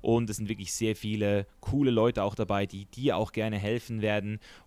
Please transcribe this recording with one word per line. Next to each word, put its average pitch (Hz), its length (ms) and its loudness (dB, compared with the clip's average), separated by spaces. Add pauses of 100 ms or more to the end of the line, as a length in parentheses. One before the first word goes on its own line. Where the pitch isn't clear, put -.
Und 117 280 4
es 104 80 -6
sind 107 120 -6
wirklich 101 240 -6
sehr 110 240 0
viele 104 500 0 (140)
coole 139 280 2
Leute 113 340 4
auch 101 120 -2
dabei, 101 300 0
die 98 200 -12
dir 127 320 0
auch 110 140 -2
gerne 107 260 -2
helfen 110 440 -4
werden. 104 380 -2 (280)